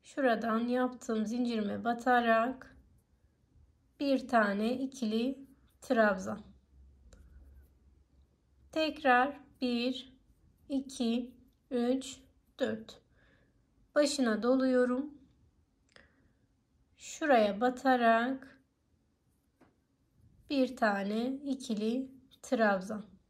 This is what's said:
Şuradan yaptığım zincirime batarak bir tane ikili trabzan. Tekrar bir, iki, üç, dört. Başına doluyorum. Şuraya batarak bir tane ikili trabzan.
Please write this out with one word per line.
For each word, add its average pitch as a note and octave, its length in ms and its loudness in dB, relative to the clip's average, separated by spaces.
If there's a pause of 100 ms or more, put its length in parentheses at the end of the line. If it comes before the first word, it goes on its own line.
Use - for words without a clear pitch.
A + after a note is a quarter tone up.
Şuradan A#3 640 -2
yaptığım B3 580 -2
zincirime G#3+ 580 -4
batarak A#3+ 920 0 (1200)
bir C#4 280 0
tane G#3+ 460 2
ikili C4 720 -4 (340)
trabzan. G#3 600 0 (2250)
Tekrar C#4+ 680 0 (200)
bir, B3 520 -4 (560)
iki, B3+ 680 -4 (360)
üç, B3+ 500 -2 (400)
dört. A3 400 -6 (960)
Başına B3+ 480 2
doluyorum. B3+ 760 2 (1800)
Şuraya A3 600 2
batarak B3 1000 2 (1900)
bir C4 260 0
tane G#3 500 0
ikili C4+ 840 -4 (320)
trabzan. G#3 640 0 (240)